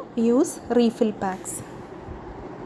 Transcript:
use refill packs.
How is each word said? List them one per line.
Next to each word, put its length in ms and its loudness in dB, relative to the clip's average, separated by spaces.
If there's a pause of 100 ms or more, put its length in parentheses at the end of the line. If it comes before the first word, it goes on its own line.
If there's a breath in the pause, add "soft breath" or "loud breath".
(320)
use 420 2
refill 360 6
packs. 540 -6 (1000)